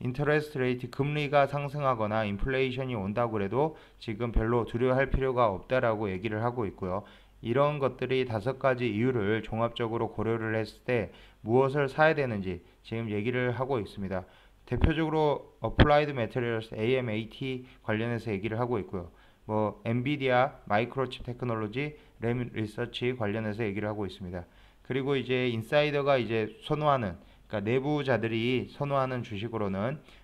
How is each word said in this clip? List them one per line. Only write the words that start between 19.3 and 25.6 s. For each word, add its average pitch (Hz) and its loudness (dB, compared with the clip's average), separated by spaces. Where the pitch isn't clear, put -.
뭐 107 0
엔비디아, 127 2
마이크로칩 123 -2
테크놀로지, 123 -4
램 120 -2
리서치 117 -4
관련해서 110 -2
얘기를 101 -2
하고 104 -4
있습니다. 90 -8
그리고 135 -2
이제 127 0
인사이더가 143 2